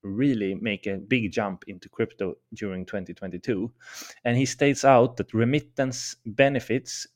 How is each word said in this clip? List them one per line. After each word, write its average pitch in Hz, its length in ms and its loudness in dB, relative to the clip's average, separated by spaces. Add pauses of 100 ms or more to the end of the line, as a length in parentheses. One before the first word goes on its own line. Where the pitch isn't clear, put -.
really 101 540 0
make 104 320 -4
a 98 100 -4
big 110 340 0
jump 101 360 -4
into 92 220 -16
crypto - 460 -4 (180)
during 92 320 -6
twenty 92 280 -8
twenty-two. 95 580 -6 (540)
And 120 100 2
he 131 100 2
states 139 380 0
out 127 340 6
that - 160 -6
remittance 131 800 -2 (100)
benefits 127 800 0 (100)